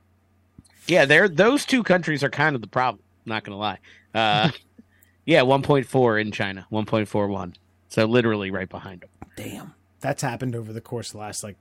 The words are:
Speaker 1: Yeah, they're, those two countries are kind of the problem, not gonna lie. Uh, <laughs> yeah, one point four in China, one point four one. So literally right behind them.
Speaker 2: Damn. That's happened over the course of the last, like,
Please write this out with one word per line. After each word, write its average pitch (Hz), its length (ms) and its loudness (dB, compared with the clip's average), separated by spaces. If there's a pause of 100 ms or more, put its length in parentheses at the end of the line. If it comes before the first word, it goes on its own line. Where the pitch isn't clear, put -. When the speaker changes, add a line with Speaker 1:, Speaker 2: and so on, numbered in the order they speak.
(880)
Speaker 1:
Yeah, 165 180 6
they're, 160 220 6
those 208 360 4
two 254 200 0
countries 160 380 0
are 139 80 0
kind 147 240 0
of 120 60 -4
the 107 80 -14
problem, 127 340 -2 (220)
not 110 200 -6
gonna 104 120 -14
lie. 101 220 -6 (360)
Uh, 107 360 2 (380)
<laughs> - 360 -20
yeah, 151 160 4
one 131 220 4
point 139 240 2
four 120 320 2
in 107 140 -4
China, 95 360 -8
one 107 160 -4
point 107 240 -2
four 104 200 -2
one. 95 260 -8 (340)
So 113 160 0
literally 110 460 2
right 95 180 -6
behind 92 320 -16
them. - 80 -20 (280)
Speaker 2:
Damn. - 360 -14 (280)
That's 139 220 -4
happened 123 320 -6
over 110 200 -12
the 113 80 -12
course 113 260 -12
of - 60 -16
the 107 60 -18
last, 104 220 -12
like, 104 180 -14